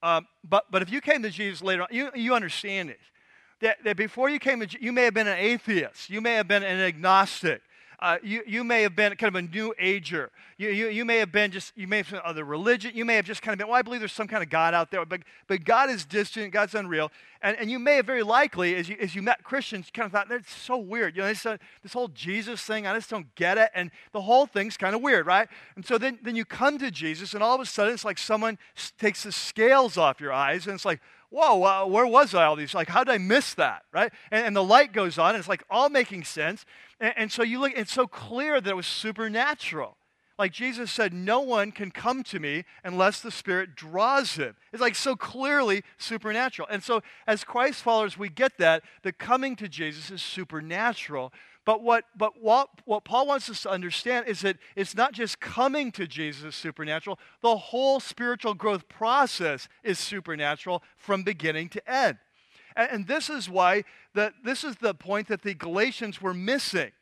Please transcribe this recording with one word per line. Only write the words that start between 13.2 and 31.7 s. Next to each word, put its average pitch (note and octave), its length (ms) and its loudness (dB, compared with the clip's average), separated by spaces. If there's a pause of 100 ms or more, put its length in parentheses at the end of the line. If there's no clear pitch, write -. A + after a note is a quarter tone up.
just G3 160 -10
kind G#3+ 140 -4
of G3 40 -10
been, G#3 100 -6
"Well, A#3+ 100 4
I - 20 6
believe A#3+ 200 -4
there's G#3+ 120 -6
some G#3+ 160 -6
kind G#3+ 140 -2
of D#3+ 80 -8
God E3 240 2
out E3+ 160 2
there," F3+ 160 -2
but, F3 160 -8 (240)
but F#3+ 180 -2
God A#3 240 6
is G#3 160 -4
distant, G3+ 480 -4
God's G#3 220 0
unreal. E3+ 360 -2 (300)
And, G#3 160 0
and A3+ 140 -6
you B3+ 80 -4
may C#4+ 180 4
have B3+ 80 2
very A#3+ 180 -2
likely, G#3 520 2
as F3 160 -4
you, G#3 100 -12
as F#3 140 -6
you G3 80 -6
met A3 220 0
Christians, A3 460 -8
kind A#3 140 -6
of F#3+ 80 -10
thought, G3+ 160 -2
"That's A#3 260 -8
so - 220 -6
weird. G3+ 400 -4
You F#3+ 60 -4
know, G3 60 0
this, G#3 180 -4
uh, A3 100 -4 (260)
this - 120 -18
whole A#3+ 140 -4
Jesus G3 520 -6
thing, G#3+ 260 -4
I G3 80 0
just A3 140 -6
don't F#3 260 -10
get F#3 220 2
it." A3 180 6
And F3 160 -4 (220)
the G#3 80 -4
whole A#3+ 240 6
thing's G#3 320 -4
kind G3 180 0
of A#3 60 0
weird, B3 240 4
right? F#3 240 4 (260)
And F#3+ 120 -14
so B3 100 2
then, A#3+ 260 0
then A3+ 140 -4
you A3+ 80 -2
come D4 320 0
to C4 140 -4
Jesus, D#3+ 420 -6
and G#3 100 -2
all A#3 120 4
of C4 80 0
a A#3 40 -8
sudden, G#3+ 280 0
it's A3 100 -10
like G3+ 140 -4
someone A3 400 0 (180)
s-, - 220 -12
takes - 240 0
the G#3 100 -10
scales A#3+ 640 4
off D#3 240 4
your C#3 140 -4
eyes, C#3+ 320 0
and G3+ 80 -6
it's F#3 100 -12
like, E3+ 160 0 (300)
"Whoa, B3 320 6
uh, F#3+ 240 4